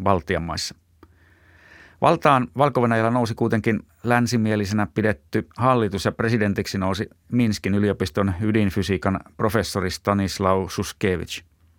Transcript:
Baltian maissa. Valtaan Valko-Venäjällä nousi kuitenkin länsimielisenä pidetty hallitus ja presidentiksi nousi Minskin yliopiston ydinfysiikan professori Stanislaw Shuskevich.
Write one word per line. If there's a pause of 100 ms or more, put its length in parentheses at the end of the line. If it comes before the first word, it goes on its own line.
Baltian
maissa. (1300)
Valtaan (100)
Valko-Venäjällä
nousi
kuitenkin (220)
länsimielisenä
pidetty
hallitus
ja
presidentiksi
nousi (220)
Minskin
yliopiston
ydinfysiikan (160)
professori
Stanislaw
Shuskevich. (340)